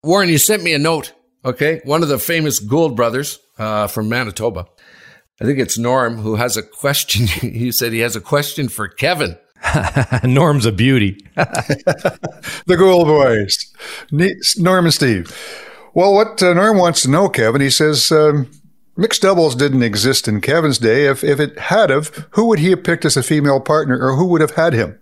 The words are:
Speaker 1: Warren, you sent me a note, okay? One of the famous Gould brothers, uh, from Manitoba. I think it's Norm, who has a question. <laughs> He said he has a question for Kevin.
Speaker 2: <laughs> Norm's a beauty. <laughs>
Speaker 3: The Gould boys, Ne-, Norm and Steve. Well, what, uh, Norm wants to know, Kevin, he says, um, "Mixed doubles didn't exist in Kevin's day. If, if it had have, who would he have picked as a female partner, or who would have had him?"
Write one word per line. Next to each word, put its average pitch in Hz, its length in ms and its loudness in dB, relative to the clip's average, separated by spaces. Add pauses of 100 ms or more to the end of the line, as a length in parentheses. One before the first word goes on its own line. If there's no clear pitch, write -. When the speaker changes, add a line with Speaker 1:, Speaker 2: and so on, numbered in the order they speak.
Speaker 1:
Warren, 180 240 2
you 160 100 2
sent 208 240 0
me 165 120 -2
a 143 40 -2
note, 156 340 -2 (320)
okay? 143 400 -2
One 156 200 0
of 147 40 -4
the 135 120 -2
famous 156 400 -2
Gould 135 340 -2
brothers, 120 460 -4 (180)
uh, 107 300 -2
from 107 200 -6
Manitoba. 110 580 -4 (760)
I - 40 -6
think 135 140 0
it's 120 200 -4
Norm, 120 400 0
who 110 180 -4
has 117 200 -2
a 107 60 -8
question. - 640 -4
<laughs> 85 140 -2 (120)
He 117 200 -4
said 120 200 -4
he 113 80 -2
has 117 160 -2
a 104 40 -6
question 143 480 -4
for 104 180 -6
Kevin. 139 500 -4 (460)
Speaker 2:
<laughs> 120 420 -2
Norm's 139 420 2
a 113 60 0
beauty. 107 460 0 (100)
<laughs> - 80 -12 (1300)
Speaker 3:
The 180 100 4
Gould 180 300 6
boys, 123 500 4 (560)
Ne-, 170 240 0 (200)
Norm 180 280 2
and 160 100 4
Steve. 104 420 0 (580)
Well, 196 200 4
what, 214 280 2
uh, 180 120 4
Norm 202 240 4
wants 175 240 2
to 127 80 0
know, 180 180 2
Kevin, 120 320 0
he 139 100 0
says, 151 400 0
um, 151 400 2 (460)
"Mixed 220 260 -2
doubles 170 320 2
didn't 131 280 0
exist 113 440 0
in 107 140 -2
Kevin's 147 380 0
day. 117 280 2
If, 139 160 0
if 147 160 0
it 147 200 -4
had 190 320 0
have, 151 180 0 (220)
who 220 160 2
would 214 120 2
he 170 120 2
have 185 120 0
picked 170 220 -2
as 151 120 2
a 127 60 0
female 143 380 0
partner, 147 400 0
or 131 160 0
who 180 100 2
would 175 140 2
have 156 120 2
had 165 200 2
him?" 104 300 -2